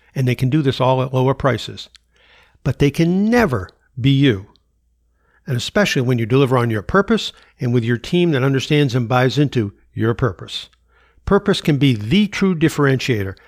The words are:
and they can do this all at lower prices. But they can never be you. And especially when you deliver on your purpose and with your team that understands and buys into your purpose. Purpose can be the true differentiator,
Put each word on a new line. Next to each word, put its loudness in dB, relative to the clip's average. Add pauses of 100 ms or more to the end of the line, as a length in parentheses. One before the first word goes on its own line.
(140)
and 0
they 0
can 0
do 2
this 0
all 2
at -6
lower 2
prices. -4 (760)
But -2
they 2
can 0
never 0 (280)
be 2
you. 2 (1000)
And -4
especially -2
when 0
you -4
deliver 2
on 0
your -4
purpose 0 (260)
and -2
with 2
your 0
team 0
that 0
understands 0
and -2
buys 0
into 0 (180)
your -2
purpose. -6 (560)
Purpose 0
can 0
be 2
the 0
true 0
differentiator, 0 (120)